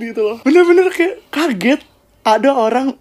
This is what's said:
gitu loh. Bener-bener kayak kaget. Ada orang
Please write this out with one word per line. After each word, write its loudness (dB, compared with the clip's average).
gitu -8
loh. -4
Bener-bener 4
kayak -4
kaget. -2
Ada 0
orang -2